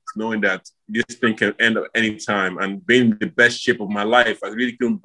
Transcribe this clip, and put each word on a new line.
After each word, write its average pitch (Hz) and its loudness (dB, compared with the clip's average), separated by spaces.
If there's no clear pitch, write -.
knowing 110 -4
that 95 -2
this 110 -2
thing 113 0
can 104 0
end 113 2
at 98 -4
any 107 0
time, 95 -2
and 98 -6
being 120 4
in 107 0
the 107 -2
best 120 2
shape 120 0
of 101 -6
my 104 -2
life, 113 2
I 98 -8
really 117 -4
couldn't, 113 -2